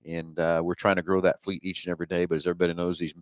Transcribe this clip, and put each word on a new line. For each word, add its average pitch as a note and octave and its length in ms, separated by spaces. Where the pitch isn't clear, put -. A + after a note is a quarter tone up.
And, D#2+ 340
uh, E2 240
we're F2 100
trying G2 220
to F2+ 60
grow F#2 180
that F2+ 220
fleet F#2+ 200
each F#2 220
and F2+ 80
every E2 140
day, F2+ 180
but E2+ 120
as D2+ 100
everybody F2 260
knows, F2 260
these, E2 240